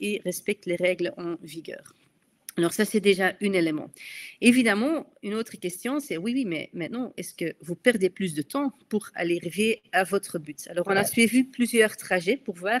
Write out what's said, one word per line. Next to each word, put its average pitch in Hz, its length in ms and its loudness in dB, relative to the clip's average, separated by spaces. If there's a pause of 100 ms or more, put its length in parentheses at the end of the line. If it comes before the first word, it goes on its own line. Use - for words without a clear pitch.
et 208 260 -4
respectent 180 400 -4
les 175 100 -2
règles 175 400 0
en 170 260 -8
vigueur. 160 520 -16 (640)
Alors 170 140 2
ça, 214 120 2
c'est 208 140 0
déjà 185 400 4
un 202 140 0
élément. 160 380 0 (500)
Évidemment, 240 800 4
une 208 140 -4
autre 220 240 -8
question, 233 400 -4
c'est, « 214 180 -6
Oui, 202 160 -2
oui, 269 100 0
mais 165 300 -4
maintenant, 208 420 -6
est-ce - 200 -12
que 165 260 -4
vous 165 140 -8
perdez 190 340 2
plus 185 240 -4
de 151 80 -2
temps 269 320 -2 (160)
pour - 240 -4
aller 170 260 -2
arriver 202 520 0
à 185 120 4
votre 190 360 -2
but ? » 147 320 -12
Alors, 175 160 -2
on 196 80 0
a 196 100 6
suivi 233 380 4
plusieurs 233 540 2
trajets 185 380 0
pour 196 200 -8
voir 202 240 0